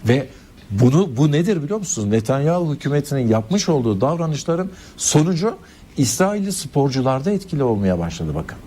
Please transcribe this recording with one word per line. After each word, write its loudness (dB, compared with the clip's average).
Ve 2
bunu, 4
bu 4
nedir 0
biliyor -4
musunuz? -4
Netanyahu 0
hükümetinin -2
yapmış 0
olduğu 2
davranışların -2
sonucu 0
İsrailli 0
sporcularda 0
etkili -2
olmaya 2
başladı, -4
bakın. -8